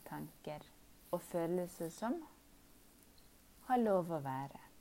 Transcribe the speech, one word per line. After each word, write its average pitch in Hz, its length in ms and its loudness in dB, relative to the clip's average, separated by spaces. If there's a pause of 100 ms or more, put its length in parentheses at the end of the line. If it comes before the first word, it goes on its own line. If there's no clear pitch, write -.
tanker 151 600 -10 (460)
og 175 100 0
følelser 180 680 -2
som 233 300 -2 (1500)
har 254 120 8
lov 185 300 4
å 160 120 0
være. 135 400 -4 (180)